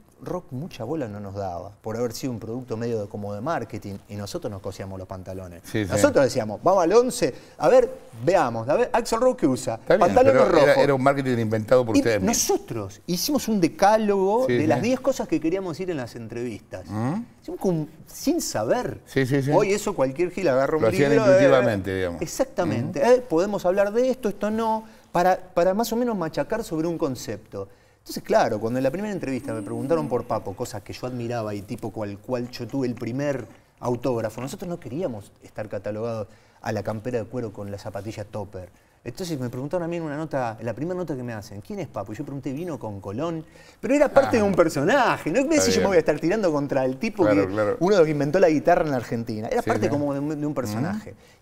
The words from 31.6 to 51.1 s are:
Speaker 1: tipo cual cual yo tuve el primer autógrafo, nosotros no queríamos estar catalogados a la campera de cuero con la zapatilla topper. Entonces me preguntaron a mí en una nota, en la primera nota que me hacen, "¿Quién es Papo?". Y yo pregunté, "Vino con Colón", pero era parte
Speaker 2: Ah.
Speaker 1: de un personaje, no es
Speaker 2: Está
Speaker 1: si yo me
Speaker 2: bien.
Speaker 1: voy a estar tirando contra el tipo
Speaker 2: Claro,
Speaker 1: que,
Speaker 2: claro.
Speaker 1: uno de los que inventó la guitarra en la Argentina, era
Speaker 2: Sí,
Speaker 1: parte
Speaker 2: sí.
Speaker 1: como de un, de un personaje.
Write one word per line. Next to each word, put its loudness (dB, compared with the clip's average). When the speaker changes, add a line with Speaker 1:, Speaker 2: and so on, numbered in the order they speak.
Speaker 1:
tipo -10
cual -8
cual -6
yo -12
tuve -4
el -4
primer -4
autógrafo, -2
nosotros -10
no -8
queríamos -8
estar -12
catalogados -6
a -6
la -4
campera -4
de -4
cuero -8
con -12
la -10
zapatilla -10
topper. -12
Entonces -8
me -4
preguntaron -6
a -6
mí -6
en -6
una -6
nota, -4
en -8
la -4
primera -6
nota -6
que -8
me -8
hacen, -12
"¿Quién -12
es -8
Papo?". -8
Y -12
yo -8
pregunté, -10
"Vino -8
con -10
Colón", -6
pero -2
era 4
parte 4
Speaker 2:
Ah. 6
Speaker 1:
de 4
un 2
personaje, 2
no 2
es 4
Speaker 2:
Está 4
Speaker 1:
si 2
yo 4
me 2
Speaker 2:
bien. 2
Speaker 1:
voy 4
a 6
estar 2
tirando 2
contra 0
el -2
tipo 0
Speaker 2:
Claro, 4
Speaker 1:
que, -6
Speaker 2:
claro. 0
Speaker 1:
uno 4
de 4
los 10
que 0
inventó 2
la 6
guitarra 4
en -2
la 0
Argentina, -6
era -2
Speaker 2:
Sí, -4
Speaker 1:
parte 2
Speaker 2:
sí. 2
Speaker 1:
como 0
de -4
un, -4
de -2
un -4
personaje. -6